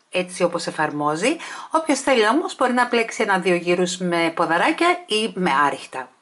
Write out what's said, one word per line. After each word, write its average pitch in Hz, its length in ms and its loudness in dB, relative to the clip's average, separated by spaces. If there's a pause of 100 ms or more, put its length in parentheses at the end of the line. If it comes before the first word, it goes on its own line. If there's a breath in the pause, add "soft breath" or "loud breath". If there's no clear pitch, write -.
(100)
έτσι 180 320 -4
όπως 170 240 -2
εφαρμόζει. 156 720 -2 (340 loud breath)
Όποιος 320 300 0
θέλει 233 280 4
όμως 339 280 0
μπορεί 247 160 2
να 240 140 2
πλέξει 233 360 0
ένα-δύο 190 320 2
γύρους 175 420 0
με 170 380 0
ποδαράκια 294 720 2
ή 214 280 -2
με 180 160 0 (160)
άριχτα. 131 420 -6 (140)